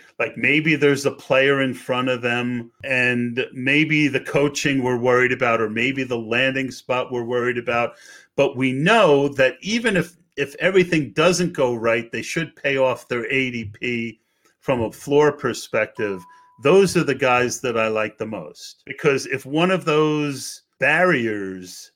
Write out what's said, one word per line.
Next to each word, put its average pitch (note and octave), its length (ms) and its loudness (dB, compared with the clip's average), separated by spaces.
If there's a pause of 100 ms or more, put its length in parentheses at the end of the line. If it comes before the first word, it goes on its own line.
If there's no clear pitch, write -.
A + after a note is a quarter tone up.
(180)
Like, A2+ 200 -4
maybe D3+ 380 2
there's C#3+ 300 2
a C3+ 60 2
player C3+ 500 2
in C3 120 -2
front B2+ 340 -4
of B2 140 -2
them A#2+ 500 -4 (140)
and B2 680 0
maybe D3 540 2
the B2+ 140 0
coaching C#3+ 600 0
we're B2 160 0
worried B2 360 2
about, A#2 260 0
or A2 100 -2
maybe B2+ 340 -2
the A#2+ 140 -4
landing B2+ 540 -2
spot B2+ 400 -4
we're A#2+ 140 -6
worried A#2+ 320 -2
about. A#2+ 380 -2 (420)
But C#3 180 2
we C3 160 0
know D3 560 4
that C3+ 340 2
even A3 360 0
if, - 180 -4 (220)
if C#3 180 -6
everything F3 560 2
doesn't E3+ 400 2
go B2 240 0
right, A2+ 360 -2
they A2+ 100 -6
should D#3 340 -6
pay C#3 220 -2
off B2+ 320 0
their A#2+ 200 -4
A C3 220 -2
D A#2 140 -8
P A#2 560 -8 (400)
from B2+ 200 -2
a G#2+ 100 -4
floor D3 420 2
perspective. G#2+ 880 -4 (400)
Those F#3 320 4
are E3+ 80 2
the C#3 100 0
guys B2+ 460 0
that A#2+ 180 -2
I A2 120 0
like G#2+ 280 -2
the A2 80 -6
most, F#2+ 600 -14
because C#3 400 0
if C3 200 -6
one D#3 240 0
of F#3 140 0
those D3+ 760 -2 (180)
barriers A2+ 1160 -2